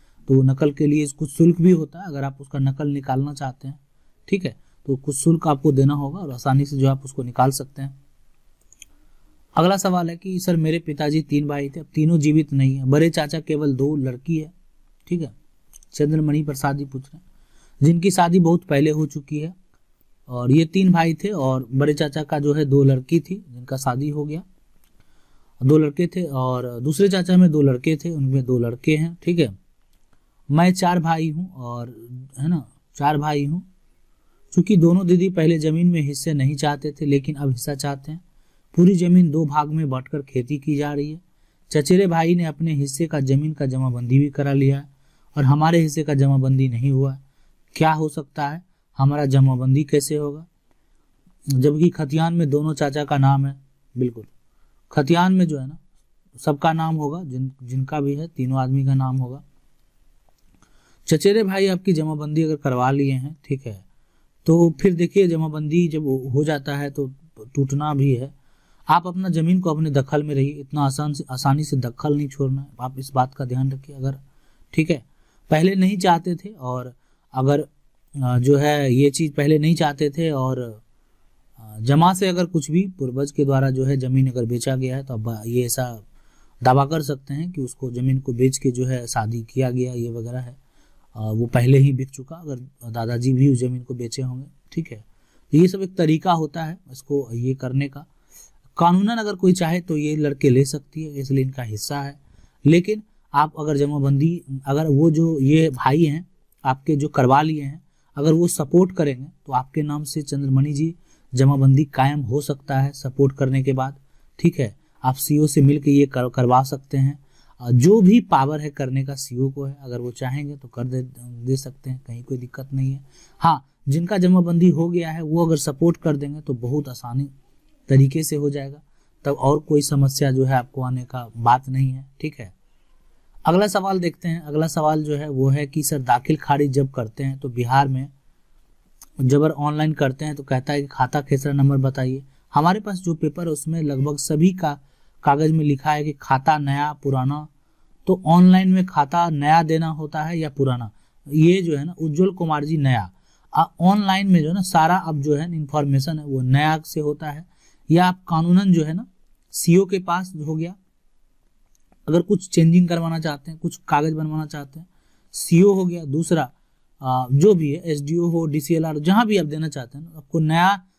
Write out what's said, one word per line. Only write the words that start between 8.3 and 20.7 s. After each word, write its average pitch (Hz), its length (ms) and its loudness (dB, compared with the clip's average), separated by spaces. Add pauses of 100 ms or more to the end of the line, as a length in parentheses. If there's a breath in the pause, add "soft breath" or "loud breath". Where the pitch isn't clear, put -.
अगला 180 220 4
सवाल 180 320 -2
है 170 80 -10
कि 185 220 -8
"सर, 180 160 0
मेरे 160 240 0
पिताजी 151 420 -2
तीन 147 260 -2
भाई 143 220 -6
थे, 165 100 -14
अब 151 60 -16 (100)
तीनों 156 240 4
जीवित 151 340 2
नहीं 135 220 2
है, 135 100 -6
बड़े 151 240 4
चाचा 160 300 -4
केवल 147 340 -2
दो 139 220 -2
लड़की 135 420 -4
है", 156 160 -10 (540)
ठीक 175 140 -4
है, 139 120 -10 (600)
चंद्रमणि 151 500 0
प्रसाद 143 340 -4
जी 143 80 -8
पूछ 135 160 -12
रहे - 160 -20
हैं, - 80 -20 (580)
जिनकी 170 280 4
शादी 180 280 4
बहुत 170 240 4
पहले 147 260 2
हो 151 160 -2
चुकी 147 340 -10
है, 170 240 -12 (640)
और 123 240 -2
ये 160 140 6
तीन 185 260 2